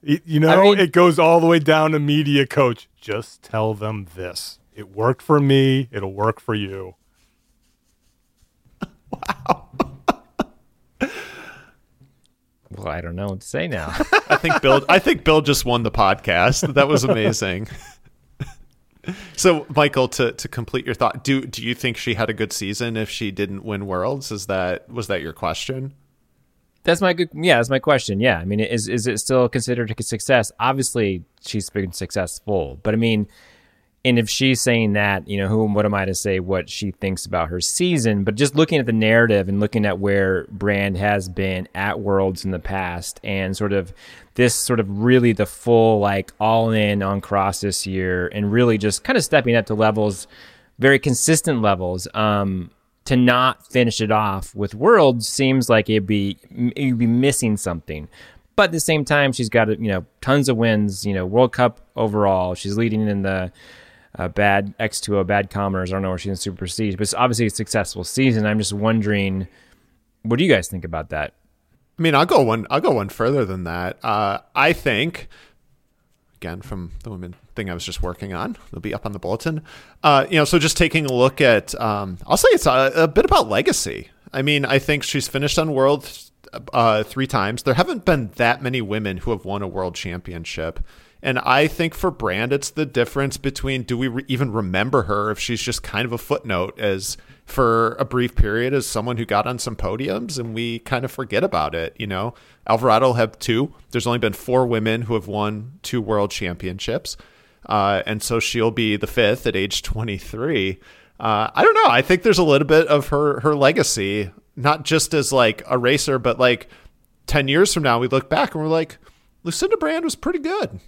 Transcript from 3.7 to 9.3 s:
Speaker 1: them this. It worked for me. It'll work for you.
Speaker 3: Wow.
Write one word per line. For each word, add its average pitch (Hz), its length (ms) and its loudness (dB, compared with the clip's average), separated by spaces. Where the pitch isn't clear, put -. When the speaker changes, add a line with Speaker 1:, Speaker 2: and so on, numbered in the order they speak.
Speaker 1:
them 104 400 -8
this. 90 460 -12
It 101 180 -18
worked 113 280 0
for 151 180 4
me. 135 500 4
It'll 98 220 -8
work 104 280 0
for 113 140 -4
you. 95 400 -8
Speaker 3:
Wow. - 580 -6